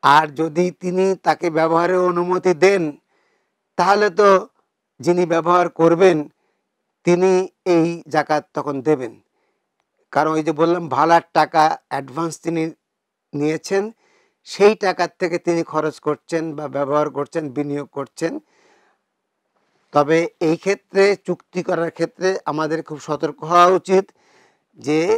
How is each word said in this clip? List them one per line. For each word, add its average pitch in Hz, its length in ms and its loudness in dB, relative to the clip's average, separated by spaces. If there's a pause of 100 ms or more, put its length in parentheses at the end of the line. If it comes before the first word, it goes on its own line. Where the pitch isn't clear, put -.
(160)
আর 156 100 6 (140)
যদি 160 260 0 (160)
তিনি 185 240 0 (200)
তাকে 165 220 0 (100)
ব্যবহারের 170 440 2 (100)
অনুমতি 180 420 0 (100)
দেন 196 200 2 (920)
তাহলে 202 300 2 (120)
তো 202 100 6 (760)
যিনি 180 180 2 (100)
ব্যবহার 175 340 2 (140)
করবেন 170 360 4 (880)
তিনি 175 260 2 (440)
এই 165 120 2 (260)
জাকাত 151 300 -2 (140)
তখন 143 180 -6 (120)
দেবেন, 127 260 -2 (1000)
কারণ 151 240 0
ওই 156 100 -4
যে 165 140 -2
বললাম 170 220 0 (120)
ভাড়ার 165 300 2 (120)
টাকা 156 260 2 (280)
অ্যাডভান্স 139 420 -8 (120)
তিনি 165 180 -2 (760)
নিয়েছেন 156 440 -2 (680)
সেই 202 200 6 (100)
টাকার 180 360 -2
থেকে 175 260 -2
তিনি 170 160 0 (100)
খরচ 151 240 -4 (120)
করছেন 160 360 -6 (140)
বা 151 80 -10 (100)
ব্যবহার 143 320 -2 (100)
করছেন, 151 260 -8 (120)
বিনিয়োগ 143 320 -6 (100)
করছেন। 151 360 -8 (1600)
তবে 147 240 2 (300)
এই 165 160 0
ক্ষেত্রে 196 400 -2 (240)
চুক্তি 180 400 -8
করার 165 300 -2
ক্ষেত্রে 170 320 -4 (220)
আমাদের 156 360 -4
খুব 151 200 -14
সতর্ক 147 320 -6 (120)
হওয়া 175 160 6 (120)
উচিত 190 260 0 (840)
যে 151 120 0 (180)